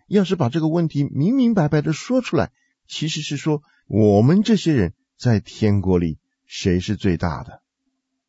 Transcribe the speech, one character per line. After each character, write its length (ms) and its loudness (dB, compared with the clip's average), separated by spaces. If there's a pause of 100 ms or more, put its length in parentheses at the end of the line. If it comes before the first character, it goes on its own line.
要 160 0
是 120 -2
把 140 0
这 100 -4
个 80 0
问 200 0
题 160 -4
明 320 -2
明 200 0
白 120 2
白 140 0
地 120 -4
说 280 -4
出 140 -6
来， 160 -2 (360)
其 200 -8
实 140 -6
是 160 -8
说 260 -4 (240)
我 340 4
们 220 4
这 120 2
些 200 0
人 180 0 (240)
在 220 2
天 420 0
国 160 2
里 220 -2 (260)
谁 340 -2
是 160 -4
最 220 0
大 260 -6
的。 200 -20 (640)